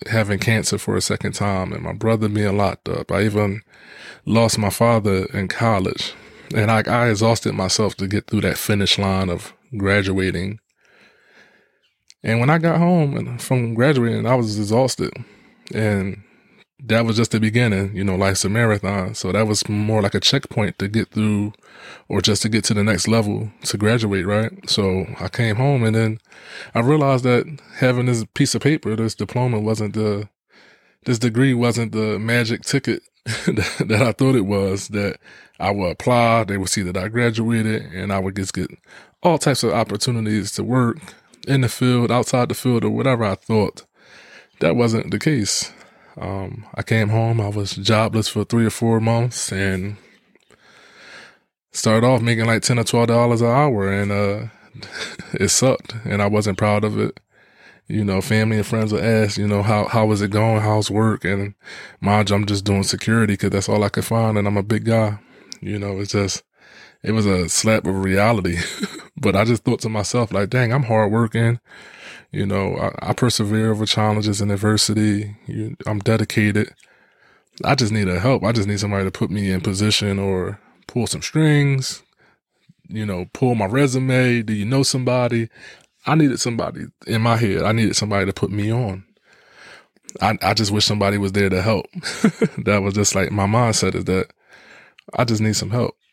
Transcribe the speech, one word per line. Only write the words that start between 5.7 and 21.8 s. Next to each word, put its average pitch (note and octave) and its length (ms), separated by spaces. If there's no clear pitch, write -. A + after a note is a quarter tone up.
And G#2+ 180
I, A2 160
I A#2+ 220
exhausted A2 440
myself G2 420
to G2 120
get G2 200
through G#2 140
that F#2+ 160
finish G2+ 400
line F#2+ 320
of F2 240
graduating. G2 800
And A2+ 160
when B2+ 100
I E3 80
got E3 220
home E3+ 360
and A#2+ 260
from A#2+ 320
graduating, A#2 520
I B2 100
was A2 240
exhausted. A#2 540
And G2+ 500
that A2+ 220
was A2 120
just A2+ 140
the A2 80
beginning. G#2+ 560
You F#2 80
know, G2 120
life's G2 300
a F#2+ 40
marathon. G2+ 640
So F#2 160
that G#2+ 160
was G#2+ 220
more G#2 320
like G2+ 140
a - 40
checkpoint - 600
to G2 80
get G#2 240
through G#2+ 420